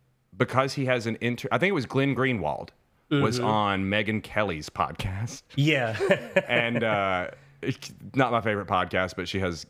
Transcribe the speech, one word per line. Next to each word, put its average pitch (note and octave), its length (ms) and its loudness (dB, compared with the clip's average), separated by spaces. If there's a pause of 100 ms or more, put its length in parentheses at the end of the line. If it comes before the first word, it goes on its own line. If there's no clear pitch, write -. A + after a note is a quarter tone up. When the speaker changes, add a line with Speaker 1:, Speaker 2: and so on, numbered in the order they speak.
(360)
Speaker 1:
because C3 380 0
he C#3 120 -2
has B2 200 0
an A2+ 140 -4
inter-, A#2+ 300 -2
I B2 80 2
think F#3 120 2
it G3 40 0
was C3+ 120 -2
Glenn C#3 280 0
Greenwald, A#2 540 -2 (420)
was C#3 280 2
Speaker 2:
Mm-hmm. A#2+ 60 -2
Speaker 1:
on G#2 460 2
Megyn G#2+ 320 0
Kelly's F#2 480 -2
podcast. F#2+ 720 -4 (140)
Speaker 2:
Yeah. C#3 420 2
<laughs> - 500 0
Speaker 1:
And, A#2 360 2
uh, G2 460 0 (320)
it's - 300 -6 (220)
not B2+ 180 2
my A#2 80 2
favorite G#2 280 -2
podcast, F#2 480 0
but F2+ 120 -4
she G2 120 -2
has F2+ 300 -4